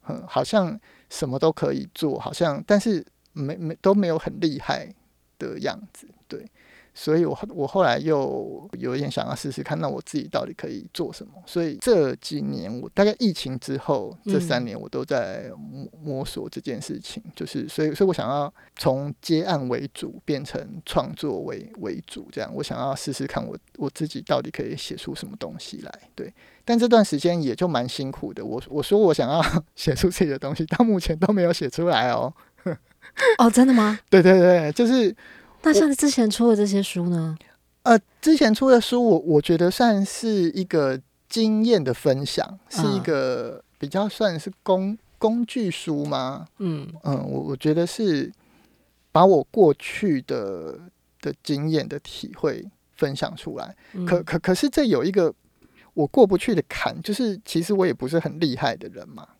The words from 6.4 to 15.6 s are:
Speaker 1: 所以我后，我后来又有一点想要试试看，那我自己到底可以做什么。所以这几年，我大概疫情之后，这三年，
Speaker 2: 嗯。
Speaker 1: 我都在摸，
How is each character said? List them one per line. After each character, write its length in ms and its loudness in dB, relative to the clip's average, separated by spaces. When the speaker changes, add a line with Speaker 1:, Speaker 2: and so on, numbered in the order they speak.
Speaker 1:
所 240 -2
以 80 4
我 100 0
后， 200 -10
我 120 -4
后 180 0
来 140 2
又 800 -4
有 160 -6
一 60 -4
点 100 -4
想 200 -6
要 40 -6
试 160 -8
试 140 -10
看， 160 -6
那 80 -4
我 140 -8
自 160 -10
己 100 -6
到 180 -4
底 80 -12
可 140 -12
以 260 -12
做 200 -8
什 120 -18
么。 60 -20
所 180 -4
以 160 -6
这 360 2
几 260 -8
年， 400 -8
我 120 -14
大 120 4
概 140 2
疫 120 2
情 260 -8
之 200 -8
后， 480 -4
这 120 0
三 280 -2
年， 100 -10
Speaker 2:
嗯。 60 -12
Speaker 1:
我 80 -14
都 160 -6
在 500 -4
摸， 320 -16